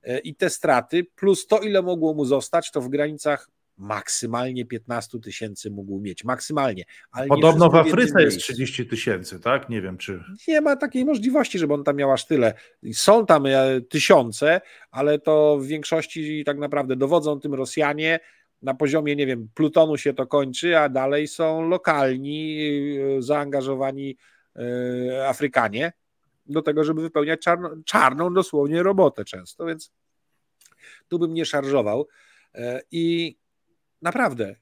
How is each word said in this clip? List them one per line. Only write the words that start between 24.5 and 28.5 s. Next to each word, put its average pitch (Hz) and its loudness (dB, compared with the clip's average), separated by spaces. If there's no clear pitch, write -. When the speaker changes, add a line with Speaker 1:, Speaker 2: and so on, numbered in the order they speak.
Speaker 1:
e, 123 -4
Afrykanie 131 -2
do 151 -4
tego, 151 0
żeby 156 -2
wypełniać 160 -2
czarno-, 170 -2
czarną 165 2
dosłownie 165 0